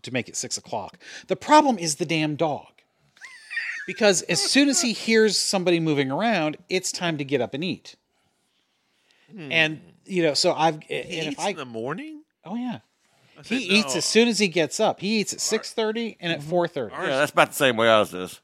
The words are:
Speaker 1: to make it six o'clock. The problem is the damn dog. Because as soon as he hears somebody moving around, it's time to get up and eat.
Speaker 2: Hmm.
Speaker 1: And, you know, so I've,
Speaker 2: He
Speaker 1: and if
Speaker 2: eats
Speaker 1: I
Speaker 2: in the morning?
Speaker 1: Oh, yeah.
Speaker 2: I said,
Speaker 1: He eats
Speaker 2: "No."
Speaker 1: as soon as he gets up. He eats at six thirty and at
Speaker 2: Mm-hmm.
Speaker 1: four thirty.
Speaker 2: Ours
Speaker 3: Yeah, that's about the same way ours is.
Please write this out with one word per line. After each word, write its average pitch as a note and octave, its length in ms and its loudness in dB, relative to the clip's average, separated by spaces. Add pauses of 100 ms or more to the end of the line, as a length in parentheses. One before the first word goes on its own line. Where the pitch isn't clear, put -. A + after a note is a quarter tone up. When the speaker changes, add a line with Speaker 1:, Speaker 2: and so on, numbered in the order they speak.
Speaker 1:
to A#2+ 100 -12
make B2 160 -4
it - 60 -16
six - 220 -8
o'clock. - 420 -10 (280)
The F#3 80 -2
problem C#4 440 4
is D#3+ 160 -4
the F3 100 -4
damn D#3 300 -2
dog. D3 320 -4 (1200)
Because G3 360 4
as F3 180 -2
soon C#4+ 280 4
as C4 120 2
he A#3+ 120 0
hears A3 440 4
somebody F3+ 420 2
moving C#3+ 320 2
around, F3 460 0 (120)
it's F#3 220 -2
time E3+ 260 -4
to D3 80 -6
get C3 160 2
up - 120 -4
and C#3+ 100 -6
eat. - 320 -8 (1400)
Speaker 2:
Hmm. F3 200 -10
Speaker 1:
And, D#3+ 300 2 (240)
you F3+ 180 0
know, D3 100 4
so E3 200 2
I've, D#3 300 0
Speaker 2:
He D3 120 -8
Speaker 1:
and D#3 320 -6
if D3 60 -6
Speaker 2:
eats D3 100 -10
Speaker 1:
I G3 60 -2
Speaker 2:
in F#3+ 80 -6
the C#3 80 -8
morning? E3+ 560 -10 (240)
Speaker 1:
Oh, F3+ 100 -10
yeah. A#3+ 240 -8 (580)
Speaker 2:
I D3+ 40 -20
said, G#3+ 160 -4
Speaker 1:
He B3+ 80 -4
eats F#3 280 2
Speaker 2:
"No." B2 40 0
Speaker 1:
as D3+ 80 -2
soon A3+ 220 4
as G#3 120 0
he G#3 80 2
gets D#3+ 320 0
up. G#3 200 0
He G#3 200 -2
eats F#3 140 -4
at - 80 -8
six - 320 -4
thirty A3 460 -4
and E3+ 120 -6
at D3+ 80 -4
Speaker 2:
Mm-hmm. D3 100 -14
Speaker 1:
four F3 180 0
thirty. A#2+ 260 -8
Speaker 2:
Ours E3 160 -6
Speaker 3:
Yeah, C3+ 80 0
that's C#3+ 140 2
about D3+ 180 4
the - 60 -14
same C3 220 2
way A2+ 120 4
ours G#2 240 6
is. F2+ 300 -10